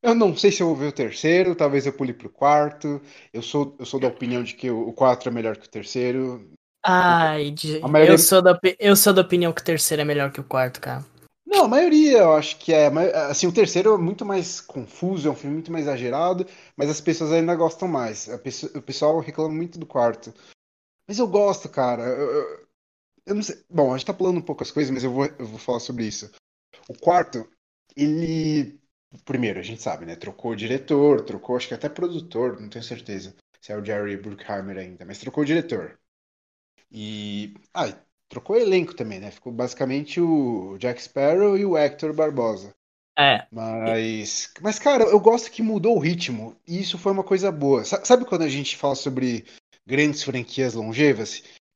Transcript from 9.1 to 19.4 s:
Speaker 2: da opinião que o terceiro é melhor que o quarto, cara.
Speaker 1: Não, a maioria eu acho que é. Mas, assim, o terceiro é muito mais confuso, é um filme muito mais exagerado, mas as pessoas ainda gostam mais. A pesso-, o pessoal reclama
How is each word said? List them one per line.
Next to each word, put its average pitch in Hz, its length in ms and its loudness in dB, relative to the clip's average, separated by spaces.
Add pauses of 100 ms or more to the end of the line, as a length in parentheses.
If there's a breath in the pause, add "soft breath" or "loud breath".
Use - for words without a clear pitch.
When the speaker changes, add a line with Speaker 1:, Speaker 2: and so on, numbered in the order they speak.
Speaker 2:
da 190 80 6
opinião 175 320 2
que - 80 -6
o - 40 -20
terceiro 156 360 0
é 147 40 0
melhor 143 280 -2
que 143 80 -12
o 131 40 -12
quarto, 131 360 -2
cara. 131 240 -10 (400)
Speaker 1:
Não, 392 200 6
a 226 40 2
maioria 302 520 6
eu 165 120 8
acho 151 260 0
que - 140 -2
é. 151 160 6
Mas, 165 240 2
assim, 147 340 -2
o 170 60 0
terceiro 196 400 4
é 208 60 4
muito 190 260 -2
mais 190 340 -4
confuso, 151 680 -6
é - 20 2
um 139 60 -6
filme 143 200 -6
muito 165 140 -10
mais 160 140 -4
exagerado, 147 600 -2 (280 soft breath)
mas 143 140 -2
as 151 140 -4
pessoas 160 300 0
ainda 165 220 2
gostam 165 320 0
mais. 120 440 -6
A 120 80 -10
pesso-, 131 360 -10
o 143 60 -10
pessoal 151 400 0
reclama 156 340 -6